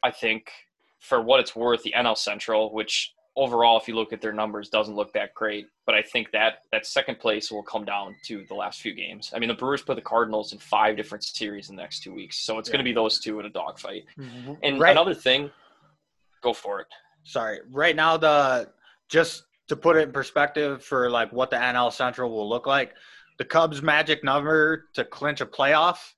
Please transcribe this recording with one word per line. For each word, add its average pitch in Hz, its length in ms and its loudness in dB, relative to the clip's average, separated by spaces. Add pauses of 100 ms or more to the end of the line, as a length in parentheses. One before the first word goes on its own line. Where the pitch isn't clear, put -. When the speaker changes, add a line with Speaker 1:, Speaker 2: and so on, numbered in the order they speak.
Speaker 1:
I 123 80 2
think, 110 400 -4 (480)
for 123 220 0
what 123 180 4
it's - 160 -4
worth, 117 260 0
the - 140 -8
N 123 100 2
L 113 100 2
Central, 107 580 -2
which - 400 -4 (220)
overall, 117 420 6
if - 100 -2
you 117 60 -8
look 110 200 -2
at 110 60 -12
their 110 140 -6
numbers, 107 360 -4
doesn't 107 260 0
look 104 180 -4
that 101 220 -4
great. 104 320 -6 (180)
But 117 80 2
I 107 80 4
think 110 300 -4
that, 110 400 0
that 110 160 -4
second 131 320 -4
place 107 320 -2
will 104 100 -10
come 104 240 -8
down 101 300 -8 (100)
to 104 220 -12
the 95 80 -12
last 95 260 -8
few 98 140 -8
games. 92 400 -12
I - 40 -4
mean, 117 100 -2
the 120 40 -2
Brewers 135 300 -4
play 135 100 -4
the - 80 -6
Cardinals 110 520 -2
in 104 40 -18
five 107 400 2
different 107 260 -10
series 101 460 -10
in 98 60 -18
the 90 80 -16
next - 160 -14
two 95 140 -16
weeks. 95 260 -12
So 110 180 -6
it's 110 120 -10
Speaker 2:
Yeah. - 40 -6
Speaker 1:
gonna 139 120 0
be 123 80 -2
those 110 260 0
two 107 200 -6
in 101 60 -10
a 107 40 -12
dogfight. 98 560 -10 (120)
Speaker 2:
Mm-hmm. 127 360 -14 (100)
Speaker 1:
And 139 160 0
Speaker 2:
Right. 165 120 6
Speaker 1:
another 175 220 6
thing, 139 380 0 (920)
go 120 100 0
for 101 280 -6
it. - 80 -14 (360)
Speaker 2:
Sorry. 110 360 -6 (100)
Right 151 260 2
now, 160 220 4
the, 143 540 4 (360)
just 160 360 2 (240)
to 151 80 -2
put 165 220 4
it 160 100 6
in 131 40 -12
perspective 143 720 0
for, 127 280 0
like, 117 200 0
what 127 200 -2
the 120 100 0
N 123 140 0
L 123 160 2
Central 123 400 -2
will 104 180 -4
look 120 160 -2
like, 135 300 0 (420)
the 175 80 -4
Cubs' 160 380 2
magic 151 400 2
number 156 640 2 (100)
to 135 100 -2
clinch 143 360 -4
a 127 40 -4
playoff 156 540 2 (180)